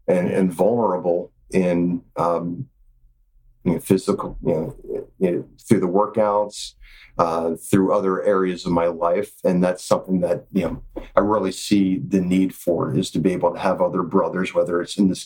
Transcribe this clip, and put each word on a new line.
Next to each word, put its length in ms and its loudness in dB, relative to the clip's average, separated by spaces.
and, 220 2
and 240 2
vulnerable 800 0
in, 520 0
um, 520 -2
you 60 2
know, 60 -4
physical, 640 0
you 100 2
know, 220 -4
you 120 2
know, 140 -2
through 200 2
the 80 2
workouts, 720 0
uh, 380 0
through 360 2
other 300 0
areas 420 0
of 80 -2
my 140 2
life. 460 -2
And 180 2
that's 220 0
something 360 0
that, 320 -2
you 100 0
know, 200 -4
I 40 6
really 320 0
see 460 0
the 220 0
need 340 2
for, 420 -2
is 140 -2
to 80 -4
be 140 2
able 200 0
to 60 -10
have 240 0
other 200 0
brothers, 520 0
whether 260 2
it's 160 -8
in 120 4
this 180 -4